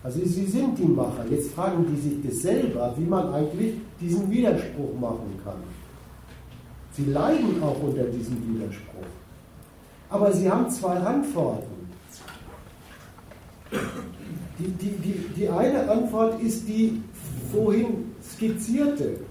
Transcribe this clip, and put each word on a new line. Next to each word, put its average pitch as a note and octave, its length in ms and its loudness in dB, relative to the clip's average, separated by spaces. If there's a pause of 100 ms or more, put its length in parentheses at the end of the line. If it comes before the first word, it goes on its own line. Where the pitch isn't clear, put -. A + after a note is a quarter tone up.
Also C3 180 -2
sie F#3 220 2
sind A#3+ 340 2
die F3+ 60 2
Macher. B2 460 4
Jetzt D3 220 0
fragen E3+ 380 2
die D3 80 2
sich C#3+ 240 0
das A#2+ 200 -2
selber, B2 560 2
wie E3+ 80 2
man - 260 2
eigentlich E3 400 0 (260)
diesen F3 320 0
Widerspruch F#3 720 2
machen A2 420 -4
kann. F#2+ 140 -8 (1400)
Sie C#3 140 -2
leiden E3+ 560 4
auch D3 200 0
unter C3 220 0
diesem A#2+ 320 -2 (100)
Widerspruch. G2 600 -6 (1040)
Aber G3+ 200 6
sie F3+ 180 4
haben A#3+ 220 4
zwei F3+ 280 0
Antworten. E3+ 920 0 (2750)
Die, F#3 100 -4
die, G3 220 -4
die, F#3+ 340 -4 (100)
die F#3 140 0
eine B3+ 420 2
Antwort A3+ 520 2
ist A3 260 -2
die A3 340 2 (480)
vorhin - 600 2 (100)
skizzierte. A#3 960 0 (140)